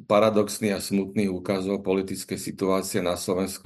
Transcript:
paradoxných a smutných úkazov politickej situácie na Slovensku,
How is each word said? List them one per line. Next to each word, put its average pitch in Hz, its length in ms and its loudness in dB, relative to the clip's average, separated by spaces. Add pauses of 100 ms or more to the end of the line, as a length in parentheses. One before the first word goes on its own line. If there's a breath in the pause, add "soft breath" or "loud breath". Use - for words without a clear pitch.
(100)
paradoxných 104 640 4
a 85 80 -4
smutných 98 480 0
úkazov 95 560 -2
politickej 95 480 -2
situácie 95 640 -2
na 90 160 0
Slovensku, 92 520 -2